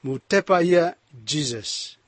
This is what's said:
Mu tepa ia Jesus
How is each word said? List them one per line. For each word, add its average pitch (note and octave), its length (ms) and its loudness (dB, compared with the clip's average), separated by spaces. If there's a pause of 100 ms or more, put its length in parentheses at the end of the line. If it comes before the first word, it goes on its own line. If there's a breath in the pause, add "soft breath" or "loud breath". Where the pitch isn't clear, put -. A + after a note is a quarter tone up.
Mu C3 160 -6
tepa F#3+ 440 2
ia F3 320 2 (300)
Jesus B2 720 -6 (100)